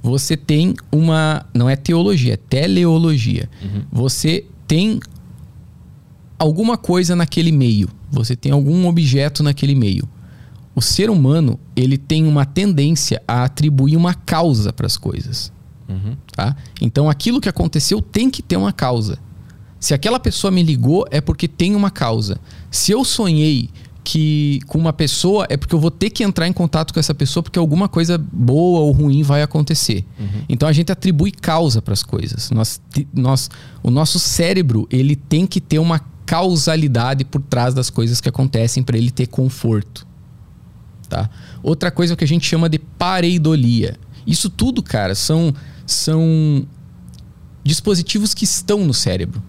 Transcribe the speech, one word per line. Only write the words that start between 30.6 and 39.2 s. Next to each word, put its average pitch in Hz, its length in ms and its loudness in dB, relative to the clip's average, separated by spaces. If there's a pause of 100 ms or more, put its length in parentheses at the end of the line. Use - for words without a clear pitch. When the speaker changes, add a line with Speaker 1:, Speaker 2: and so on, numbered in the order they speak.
Speaker 1:
a 156 60 4
gente 165 180 2
atribui 180 400 0
causa 160 500 0
pras 110 220 -4
coisas. - 480 -6
Nós 113 280 -2 (140)
te-, 143 200 -2
nós, 131 360 0 (340)
o - 80 0
nosso 151 280 2
cérebro, 170 720 0
ele 139 240 2
tem 156 300 0
que 185 140 -2
ter 151 200 -2
uma 165 200 2 (260)
causalidade 151 1000 0
por 139 160 -4
trás 127 320 0
das 131 160 -2
coisas 117 320 -2
que - 80 -2
acontecem 123 540 0
pra 113 140 0
ele 120 140 0
ter 127 160 -2